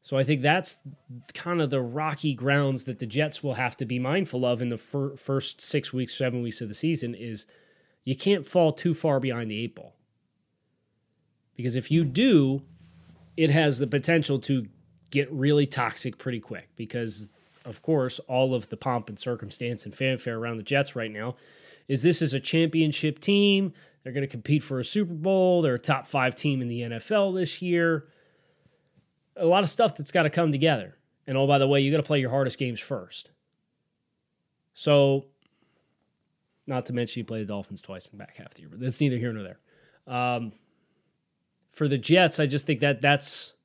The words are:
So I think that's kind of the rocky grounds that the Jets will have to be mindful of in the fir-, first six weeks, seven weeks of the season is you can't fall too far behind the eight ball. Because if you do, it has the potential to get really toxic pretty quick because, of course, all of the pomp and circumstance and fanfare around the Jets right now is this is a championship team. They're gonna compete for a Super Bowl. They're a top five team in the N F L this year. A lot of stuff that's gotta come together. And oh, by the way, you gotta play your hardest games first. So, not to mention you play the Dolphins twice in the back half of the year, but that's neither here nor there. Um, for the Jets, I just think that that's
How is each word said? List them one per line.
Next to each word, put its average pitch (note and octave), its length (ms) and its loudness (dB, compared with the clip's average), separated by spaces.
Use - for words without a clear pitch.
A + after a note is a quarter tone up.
So C3+ 140 -4
I C3+ 60 4
think C3+ 180 0
that's D#3 360 2
kind F3 280 -2
of C#3+ 80 0
the C3+ 120 0
rocky D3 520 -4
grounds C3+ 520 2
that B2+ 120 -8
the B2+ 80 -6
Jets D3 380 -2
will C#3 100 -4
have B2 240 -4
to B2+ 80 -6
be B2 140 -4
mindful C3 460 -2
of B2 160 0
in B2 80 -2
the A#2 80 -4
fir-, C#3 380 -6
first - 460 -4
six - 320 -2
weeks, B2+ 220 -4
seven B2 260 -2
weeks A#2 180 -6
of A2+ 100 -8
the G2+ 40 -10
season C3+ 400 -2
is A2 320 -10
you C3+ 120 -2
can't G3 280 0
fall E3 280 4
too E3+ 240 0
far C#3+ 240 0
behind A#2+ 320 -4
the G#2+ 120 -4
eight - 120 -8
ball. - 200 -20
Because A#2+ 200 -4
if B2+ 160 -2
you E3 120 4
do, C#3+ 600 4
it D#3+ 140 4
has D3 260 4
the C3+ 80 0
potential C#3 540 0
to C3 260 0
get C#3 200 -2
really D3 360 2
toxic B2 500 -4
pretty A#2+ 220 -6
quick - 360 -14
because, A2 540 -8
of A2+ 200 -16
course, C#3 380 0
all B2+ 340 2
of A2+ 140 -4
the A2 80 -10
pomp A#2+ 300 -4
and G#2+ 120 -12
circumstance A#2+ 680 -6
and G#2 80 -14
fanfare B2 460 -2
around A#2 180 -6
the G#2+ 60 -10
Jets C#3 320 0
right A2+ 160 -6
now A2 240 -8
is C3+ 140 -2
this E3 220 4
is C#3 100 0
a C3+ 60 -2
championship D#3 800 0
team. G3+ 520 4
They're B2+ 120 -12
gonna C3+ 120 -2
compete C#3 380 0
for C3 160 -4
a B2 40 -4
Super F#3 300 -2
Bowl. F3+ 480 4
They're C3+ 140 2
a A#2+ 40 -4
top C3+ 280 0
five B2+ 260 0
team C#3 260 -2
in B2 100 -4
the A#2 120 -4
N A#2 100 -6
F A#2 200 -8
L G3+ 200 2
this F#3 300 -4
year. E3+ 460 0
A F#3 80 -2
lot F#3 180 6
of E3 60 2
stuff - 260 2
that's - 160 -8
gotta D#3+ 180 4
come E3 220 2
together. C#3 460 0
And C3+ 120 -2
oh, C3+ 100 4
by C#3+ 100 6
the C3+ 100 4
way, C#3 140 4
you C#3 100 2
gotta D3+ 120 2
play D3 160 0
your B2+ 100 -2
hardest C3 280 0
games B2 220 -4
first. - 520 -12
So, C#3 520 4
not B2+ 200 -4
to B2+ 60 -8
mention A#2+ 280 -4
you G#2+ 40 -8
play A2+ 140 -8
the G#2+ 60 -6
Dolphins G2+ 360 -10
twice F#2 260 -16
in G#2 100 -20
the G2+ 60 -16
back - 120 -20
half - 120 -20
of - 80 -20
the - 60 -20
year, D3+ 80 -20
but G2+ 100 -18
that's B2+ 220 -6
neither C3 160 2
here A#2 160 -4
nor G#2 100 -10
there. F#2 160 -16
Um, B2 440 -4
for D3+ 160 -2
the C3+ 100 2
Jets, D#3+ 420 4
I D#3 60 4
just C3+ 200 -2
think C3 160 0
that C#3+ 180 2
that's - 640 2